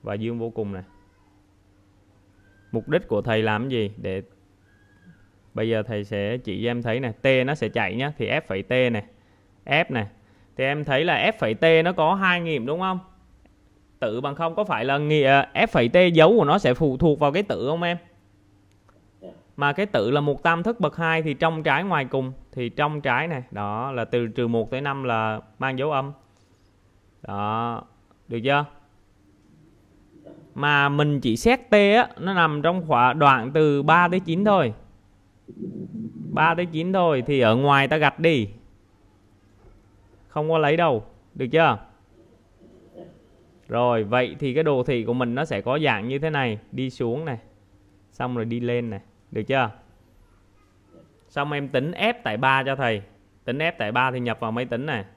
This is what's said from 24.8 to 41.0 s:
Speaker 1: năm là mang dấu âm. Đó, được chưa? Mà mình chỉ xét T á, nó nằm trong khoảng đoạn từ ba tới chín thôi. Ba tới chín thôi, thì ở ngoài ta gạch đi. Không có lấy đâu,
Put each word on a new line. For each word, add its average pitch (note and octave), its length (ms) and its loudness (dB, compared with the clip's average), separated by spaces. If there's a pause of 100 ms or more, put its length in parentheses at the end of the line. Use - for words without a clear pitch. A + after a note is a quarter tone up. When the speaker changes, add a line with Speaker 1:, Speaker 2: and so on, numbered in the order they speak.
Speaker 1:
năm C#3 220 -6
là A2 380 -2 (180)
mang C3 200 -4
dấu D3+ 120 -2
âm. C#3 200 -4 (1080)
Đó, A2 640 -6 (440)
được A#2 160 -6
chưa? C#3+ 220 0 (1900)
Mà C#3+ 340 2
mình D3 320 0
chỉ A#2 160 0
xét B3 320 0
T - 40 6
á, G#3 340 6 (120)
nó F#3 140 -4
nằm D#3 280 2
trong E3 260 0
khoảng C3 320 4
đoạn C3+ 340 4
từ D3 300 4
ba E3+ 240 4
tới F#3 120 0
chín F#3 260 -2
thôi. E3 280 2 (1600)
Ba D#3+ 240 2
tới F3+ 100 -2
chín E3 280 -4
thôi, D#3+ 340 2
thì C#3+ 120 2
ở A2+ 160 6
ngoài C3+ 320 4
ta D3+ 100 2
gạch D3+ 220 2
đi. A#2+ 300 2 (1800)
Không D#3 220 -4
có E3 80 2
lấy D#3 200 4
đâu, C#3+ 280 2 (300)